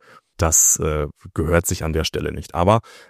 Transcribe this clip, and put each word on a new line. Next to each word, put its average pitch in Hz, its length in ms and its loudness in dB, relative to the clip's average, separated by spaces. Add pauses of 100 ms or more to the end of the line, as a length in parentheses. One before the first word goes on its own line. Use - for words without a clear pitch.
(360)
Das, - 460 2
äh, 76 260 -2 (260)
gehört 82 340 0
sich 87 180 -4
an 80 80 -2
der 78 100 0
Stelle 76 300 -4
nicht. 76 200 -12
Aber 98 280 4 (280)